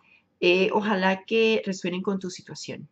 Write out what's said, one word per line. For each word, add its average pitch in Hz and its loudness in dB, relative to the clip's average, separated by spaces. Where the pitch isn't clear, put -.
eh, 185 4
ojalá 190 0
que 220 2
resuenen 185 -4
con 196 -2
tu 185 -8
situación. - -14